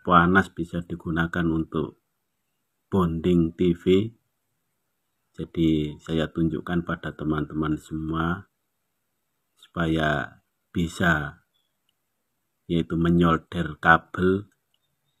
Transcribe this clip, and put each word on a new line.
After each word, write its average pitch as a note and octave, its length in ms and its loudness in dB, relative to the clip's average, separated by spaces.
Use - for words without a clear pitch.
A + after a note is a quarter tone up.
panas, F2+ 480 4
bisa E2+ 320 -8
digunakan E2 640 -4
untuk D#2+ 540 -4
bonding E2+ 680 2
T F2+ 160 2
V." F#2+ 400 2
Jadi D#2 760 -2
saya D#2+ 240 -2
tunjukkan E2+ 560 -4
pada D#2+ 320 -8
teman-teman D2+ 640 -4
semua D#2+ 640 -6
supaya D#2+ 840 -4
bisa, F2 720 -2
yaitu E2 300 -2
menyolder E2+ 840 0
kabel F#2 720 2